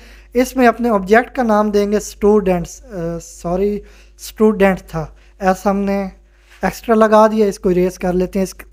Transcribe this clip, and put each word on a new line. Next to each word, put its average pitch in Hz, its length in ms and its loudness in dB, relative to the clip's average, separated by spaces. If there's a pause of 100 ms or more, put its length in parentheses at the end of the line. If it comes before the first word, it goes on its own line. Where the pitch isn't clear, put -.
(340)
इसमें 254 320 0
अपने 233 240 0
ऑब्जेक्ट 214 440 2
का 269 80 -2
नाम 214 280 2
देंगे 202 300 0
स्टूडेंट्स, 185 800 0
अ, 262 60 -20 (300)
सॉरी 196 640 -6 (360)
स्टूडेंट 196 600 0
था, - 380 -12 (260)
ऐसा 190 280 0
हमने 196 420 -4 (520)
एक्स्ट्रा 220 300 -2
लगा 214 340 4
दिया, 214 180 0
इसको 190 240 -4
इरेज 180 260 0
कर 180 160 -4
लेते 180 260 -4
हैं। 190 60 0
इस, 185 100 -10 (180)